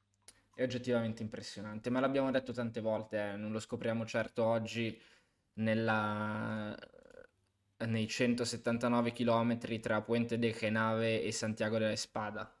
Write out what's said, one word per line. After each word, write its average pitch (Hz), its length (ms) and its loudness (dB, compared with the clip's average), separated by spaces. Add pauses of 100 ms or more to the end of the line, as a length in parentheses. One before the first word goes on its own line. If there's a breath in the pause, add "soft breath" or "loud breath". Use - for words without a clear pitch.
(540 soft breath)
è 135 80 -4
oggettivamente 120 600 0
impressionante. 107 680 -8
Ma 127 100 0
l'abbiamo 135 300 2
detto 127 220 -2
tante 117 280 -4
volte, 107 520 -2
eh, 101 40 -8
non 107 160 -6
lo 110 80 -2
scopriamo 117 460 -2
certo 113 380 0
oggi 110 560 0 (540 soft breath)
nella... 110 1200 0 (1080)
nei 110 200 2
centosettantanove 120 1080 2
chilometri 117 680 2
tra 107 220 0
Puente 117 360 0
de 117 140 4
Genave 110 720 2
e 104 100 -2
Santiago 110 460 0
de 110 80 4
la 107 60 2
Espada. 107 680 -6